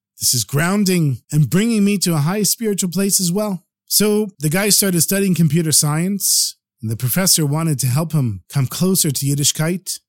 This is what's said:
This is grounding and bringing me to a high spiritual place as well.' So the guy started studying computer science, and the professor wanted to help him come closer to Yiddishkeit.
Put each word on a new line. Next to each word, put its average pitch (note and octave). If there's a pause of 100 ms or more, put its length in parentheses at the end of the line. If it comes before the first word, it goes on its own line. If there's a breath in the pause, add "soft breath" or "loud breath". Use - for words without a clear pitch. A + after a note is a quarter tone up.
(200)
This -
is A#2
grounding F3
and D3+
bringing G#3+
me G3+
to F3
a D3+
high F#3+
spiritual G3+
place G3
as F3
well.' G#3 (220)
So G#3+
the D3+
guy G3
started F#3
studying F#3+
computer D#3+
science, E3+ (260)
and A2
the A2+
professor E3+
wanted D3+
to C3+
help D3+
him A#2
come C#3
closer F3+
to C3+
Yiddishkeit. D3+